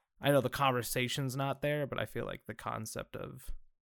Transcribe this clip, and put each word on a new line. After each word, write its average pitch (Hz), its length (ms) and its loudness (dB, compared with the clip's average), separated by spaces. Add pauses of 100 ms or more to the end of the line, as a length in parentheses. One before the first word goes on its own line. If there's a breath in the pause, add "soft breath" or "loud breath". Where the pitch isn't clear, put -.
(200 soft breath)
I 143 100 4
know 143 100 8
the 123 80 2
conversation's 127 880 2
not 139 260 -2
there, 147 240 2
but - 120 -4
I 110 80 0
feel - 200 -4
like - 200 -6
the 110 80 -8
concept - 640 -6
of - 340 -10 (340)